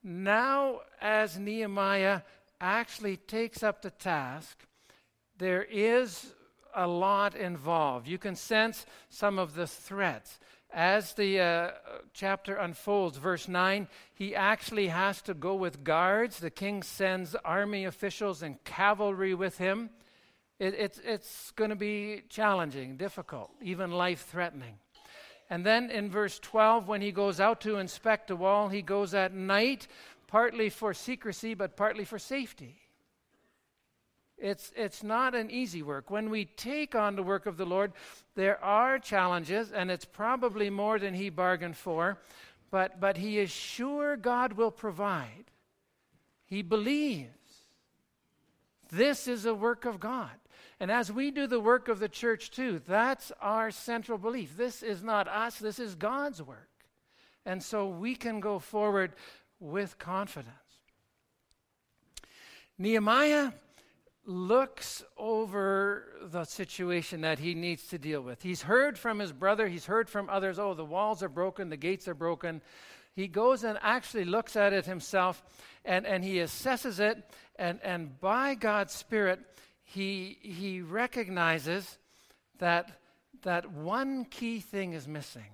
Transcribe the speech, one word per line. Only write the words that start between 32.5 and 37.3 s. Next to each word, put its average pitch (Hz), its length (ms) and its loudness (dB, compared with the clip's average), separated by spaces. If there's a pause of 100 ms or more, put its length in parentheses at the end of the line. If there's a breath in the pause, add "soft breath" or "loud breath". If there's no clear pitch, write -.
It's, - 360 -4
it's 220 280 -4
not 240 320 2
an 226 160 -2
easy 202 320 -4
work. 143 280 -6
When 214 200 -2
we 214 160 -2
take 285 480 -6
on 208 220 2
the 196 60 -4
work 190 220 -2